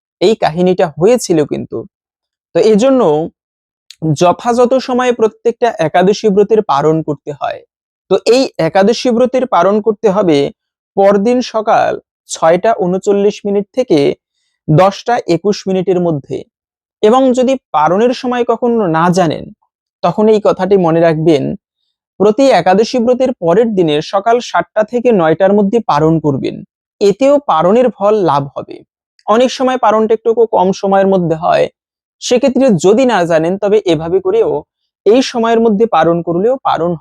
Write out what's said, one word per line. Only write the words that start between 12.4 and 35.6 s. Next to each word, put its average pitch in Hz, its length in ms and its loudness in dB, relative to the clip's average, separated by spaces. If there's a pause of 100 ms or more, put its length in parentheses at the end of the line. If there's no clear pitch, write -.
ঊনচল্লিশ 202 640 -2
মিনিট 202 280 -2
থেকে 170 420 0 (560)
দশটা 196 560 0
একুশ 208 400 -2
মিনিটের 185 320 -2
মধ্যে। 160 440 -6 (580)
এবং 254 320 4
যদি 254 220 0 (160)
পালনের 185 420 0
সময় 247 300 -4
কখনো 233 440 -2
না 160 220 0
জানেন, 170 420 -2 (500)
তখন 196 260 0
এই 214 160 4
কথাটি 190 340 0
মনে 165 220 2
রাখবেন, 156 560 0 (600)
প্রতি 214 320 2
একাদশী 196 480 2
ব্রতের 247 320 0 (100)
পরের 202 360 0
দিনে 156 260 0
সকাল 233 380 -2
সাতটা 208 440 -4
থেকে 240 280 -2
নয়টার 190 420 2
মধ্যে 208 260 0
পালন 156 400 0
করবেন, 139 440 -4 (360)
এতেও 269 400 2
পালনের 196 500 2
ফল 202 260 0
লাভ 143 320 0 (100)
হবে। - 220 -14 (460)
অনেক 240 260 2
সময় 254 260 -2
পালনটা 220 360 0
একটু 226 200 -2
কম 214 380 2
সময়ের 196 360 0
মধ্যে 175 280 0
হয়, 160 340 0 (500)
সেক্ষেত্রে 254 500 0 (140)
যদি 214 220 4
না 202 200 0
জানেন, 165 320 0
তবে 208 280 0
এভাবে 165 340 -2
করেও 185 440 -2 (420)
এই 233 160 4
সময়ের 226 380 -2
মধ্যে 226 260 2